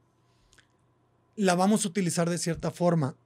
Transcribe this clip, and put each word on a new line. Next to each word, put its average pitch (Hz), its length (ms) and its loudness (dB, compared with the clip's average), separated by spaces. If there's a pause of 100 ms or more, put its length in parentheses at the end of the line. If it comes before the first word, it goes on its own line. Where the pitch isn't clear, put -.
(1400)
la 185 200 2
vamos 202 280 2
a 202 60 -4
utilizar 170 400 -2
de 175 80 -4
cierta 165 340 -6
forma. 165 440 0 (100)